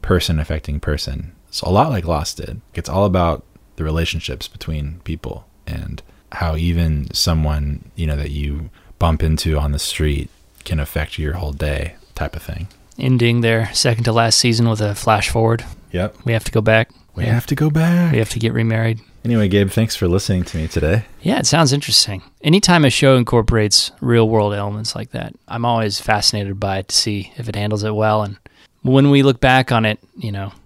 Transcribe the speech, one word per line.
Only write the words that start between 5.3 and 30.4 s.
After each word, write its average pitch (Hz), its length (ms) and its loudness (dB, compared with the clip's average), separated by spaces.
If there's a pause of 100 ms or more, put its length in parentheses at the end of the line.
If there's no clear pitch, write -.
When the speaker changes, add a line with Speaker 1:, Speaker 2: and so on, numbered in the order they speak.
Speaker 1:
and 73 340 -10 (320)
how 82 240 -2
even 82 560 0
someone, 76 840 -2
you 85 100 -4
know, 73 100 -2
that 71 140 -6
you 73 400 -6 (280)
bump 80 240 2
into 78 360 0
on 73 140 -2
the 71 60 -2
street 71 520 -2 (340)
can 78 160 -4
affect 73 380 -6
your 76 160 -4
whole 78 180 -6
day 71 420 -4 (200)
type - 220 -6
of 80 60 -12
thing. 82 260 -10 (300)
Speaker 2:
Ending 120 420 2
their 113 320 0
second 117 320 0
to 117 80 0
last 113 260 2
season 117 300 2
with 110 120 0
a 104 140 -2
flash 104 340 0
forward. 113 360 0 (280)
Speaker 1:
Yep. 90 320 -4
Speaker 2:
We 123 80 0
have 110 120 -2
to - 80 -6
go 113 80 2
back. 110 300 2 (240)
Speaker 1:
We - 100 -4
Speaker 2:
Yeah. 113 100 2
Speaker 1:
have 117 120 0
to - 80 -2
go 151 160 2
back. 170 420 2
Speaker 2:
We 117 60 2
have 110 120 0
to - 80 -6
get 113 140 0
remarried. 113 480 0 (240)
Speaker 1:
Anyway, 113 240 2
Gabe, 98 220 4
thanks 113 260 0
for 92 120 0
listening 90 360 0
to - 120 -10
me 80 120 -2
today. 82 360 0 (180)
Speaker 2:
Yeah, - 160 0
it - 80 -2
sounds 147 260 4
interesting. 117 500 0 (200)
Anytime 175 420 6
a 131 60 6
show 135 260 6
incorporates 113 840 2
real 117 280 4
world 104 260 2
elements 104 400 -6
like 117 180 -10
that, - 220 -10 (140)
I'm 117 160 -6
always 113 360 0
fascinated 101 600 0
by 98 180 -2
it 95 100 -8
to - 80 -2
see 104 400 -2
if 117 120 -10
it 101 80 -8
handles 104 280 -2
it 107 100 -2
well. 107 280 2
And 101 140 -6 (460)
when 135 280 6
we 139 120 6
look 135 180 2
back 131 320 2
on 113 120 2
it, 107 140 -2 (180)
you 107 160 -8
know 98 200 -8 (140)